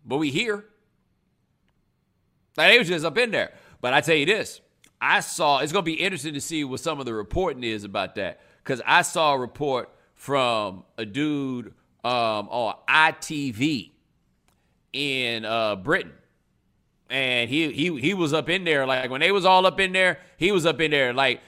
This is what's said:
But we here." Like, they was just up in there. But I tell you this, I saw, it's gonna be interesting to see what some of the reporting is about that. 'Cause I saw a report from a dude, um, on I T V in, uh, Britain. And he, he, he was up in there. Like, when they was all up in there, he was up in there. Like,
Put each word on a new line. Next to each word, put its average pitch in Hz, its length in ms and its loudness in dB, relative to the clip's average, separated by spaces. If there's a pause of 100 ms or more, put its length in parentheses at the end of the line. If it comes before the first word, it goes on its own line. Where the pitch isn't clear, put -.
But 127 140 -4
we 156 120 0
here." 202 360 -4 (1900)
Like, 170 160 6
they 233 60 8
was 214 100 2
just 170 160 -2
up 165 140 -2
in 240 120 0
there. 123 220 -2 (280)
But 123 140 0
I 151 60 6
tell 160 160 2
you 143 100 2
this, 190 340 -2 (400)
I 165 200 2
saw, 147 380 0
it's 147 140 -2
gonna 190 100 0
be 165 120 -4
interesting 160 400 -4
to 139 60 -6
see 156 240 -6
what 127 160 -8
some 156 200 -6
of 131 60 -6
the 117 80 -4
reporting 127 500 -4
is 110 200 -4
about 98 320 -4
that. 92 240 -6 (240)
'Cause 131 220 -4
I 160 160 6
saw 156 320 2
a 135 40 0
report 127 520 -4 (240)
from 110 720 -2 (140)
a 113 80 -6
dude, 135 640 -4 (360)
um, 113 440 0
on 113 280 -4 (100)
I 156 260 6
T 143 400 -8
V 120 420 -4 (1000)
in, 127 520 -4
uh, 110 320 0
Britain. 120 360 -2 (960)
And 123 420 0
he, 151 220 0
he, 160 260 -2
he 156 160 0
was 160 200 0
up 147 140 -2
in 185 160 -2
there. 147 220 2
Like, 131 240 -2
when 131 100 -4
they 180 120 4
was 196 120 0
all 185 220 6
up 190 140 2
in 185 120 0
there, 185 280 2 (160)
he 185 160 2
was 170 140 2
up 151 140 2
in 156 100 2
there. 135 220 2
Like, 127 360 2